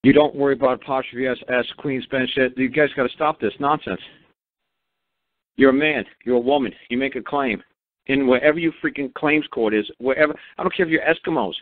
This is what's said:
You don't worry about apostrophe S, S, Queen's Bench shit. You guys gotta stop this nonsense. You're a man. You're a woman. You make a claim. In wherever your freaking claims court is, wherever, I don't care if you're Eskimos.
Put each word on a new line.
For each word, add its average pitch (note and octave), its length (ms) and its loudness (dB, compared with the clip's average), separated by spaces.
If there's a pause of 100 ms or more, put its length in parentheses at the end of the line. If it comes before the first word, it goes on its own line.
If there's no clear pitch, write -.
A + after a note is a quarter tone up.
You C3+ 100 6
don't D3 220 4
worry C#3 180 0
about B2+ 280 0
apostrophe C3 460 -6
S, B2 100 -4 (120)
S, B2 160 0 (120)
Queen's C3 300 -6
Bench B2+ 260 -2
shit. B2+ 240 0
You C3 120 0
guys C#3+ 260 2
gotta B2+ 200 0
stop D#3 240 -2
this G#2+ 200 -2
nonsense. C#3+ 400 -2 (1600)
You're C3+ 140 6
a - 20 2
man. C#3+ 320 0 (200)
You're B2 120 2
a - 20 4
woman. B2+ 320 0 (180)
You A#2+ 80 -2
make C3+ 180 -2
a A#2+ 60 -6
claim. C3 400 -2 (460)
In C#3 200 2
wherever C#3 300 4
your E3 140 0 (120)
freaking C#3 300 -4
claims D3+ 380 0
court A2 220 0
is, G#2 120 2 (140)
wherever, C3+ 340 0 (240)
I E3+ 60 -6
don't F3+ 100 0
care F#3 120 0
if D#3+ 60 -4
you're D#3+ 120 2
Eskimos. C#3+ 580 -2